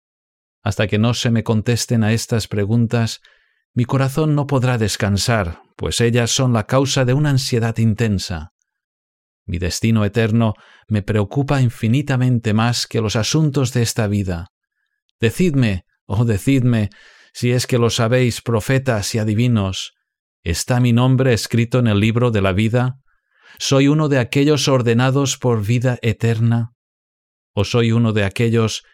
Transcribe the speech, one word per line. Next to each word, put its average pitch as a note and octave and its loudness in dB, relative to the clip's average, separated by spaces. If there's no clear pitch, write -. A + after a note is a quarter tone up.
Hasta G#2+ -2
que G#2 0
no A#2 2
se A#2 -2
me A2+ 0
contesten A2+ 0
a G#2+ 2
estas A2+ -2
preguntas, A2+ -2
mi A#2+ 0
corazón C3+ 0
no C#3+ -2
podrá B2+ 0
descansar, G2+ -2
pues - -4
ellas A#2+ 0
son B2+ 0
la A2 0
causa C3+ 0
de B2 2
una D3+ 2
ansiedad A#2 0
intensa. G2+ -2
Mi F2+ -6
destino G#2+ 0
eterno A2 0
me G#2 -2
preocupa C3+ -2
infinitamente B2 0
más A2+ 0
que - -4
los A2 -2
asuntos C#3 0
de B2 0
esta A2+ -2
vida. F#2 -4
Decidme, A#2 0
oh, A2 0
decidme, A#2 0
si A#2+ -2
es B2 0
que B2+ 0
lo A#2 2
sabéis, A#2+ 0
profetas A#2+ -2
y - -2
adivinos, A2 0
¿está F2+ -2
mi B2 2
nombre C3 2
escrito A#2 0
en A#2+ 2
el G2+ 2
libro A#2 2
de A2 0
la F#2+ 2
vida? A#2 -2
¿Soy C#3 2
uno D3+ 2
de C#3 2
aquellos C#3+ 0
ordenados C3 2
por A#2 0
vida A#2+ 0
eterna? A#2 0
¿O G2+ -2
soy A#2 0
uno A2+ 2
de G#2 0
aquellos A2+ -2